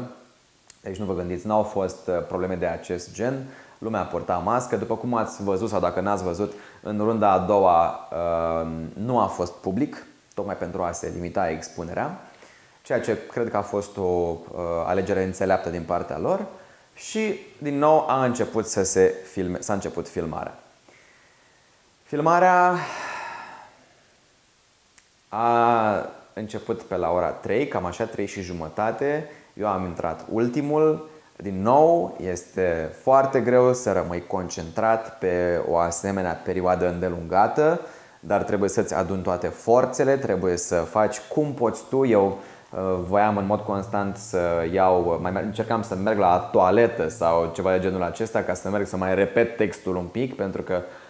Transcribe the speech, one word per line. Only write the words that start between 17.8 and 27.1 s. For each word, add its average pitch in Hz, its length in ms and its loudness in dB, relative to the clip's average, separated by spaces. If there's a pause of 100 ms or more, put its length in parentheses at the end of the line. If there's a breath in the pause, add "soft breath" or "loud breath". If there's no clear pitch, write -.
a 131 160 2
început 113 420 0
să - 160 0
se 92 320 4 (180)
filme-, 90 280 -4
s-a - 120 -4
început 85 360 -4
filmarea. 80 460 -6 (1500 soft breath)
Filmarea 180 720 4 (2500 loud breath)
a 113 800 4 (260)
început 107 500 -6
pe - 140 -4
la 85 140 0